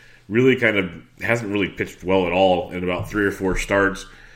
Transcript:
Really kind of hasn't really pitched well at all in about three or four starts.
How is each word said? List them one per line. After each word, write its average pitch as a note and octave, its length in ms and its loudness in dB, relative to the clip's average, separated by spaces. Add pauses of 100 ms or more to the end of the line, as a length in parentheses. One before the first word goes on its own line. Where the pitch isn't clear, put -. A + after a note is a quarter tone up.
(300)
Really B2 260 4
kind A2 220 2
of F#2 140 -2 (280)
hasn't A#2 320 -2
really G2 180 0
pitched - 340 -8
well F#2 240 2
at F2 60 -2
all F#2 360 2
in F2+ 140 -6
about F2+ 260 -4
three G#2 160 0
or F#2+ 60 2
four F#2 260 -2
starts. G2 480 0 (300)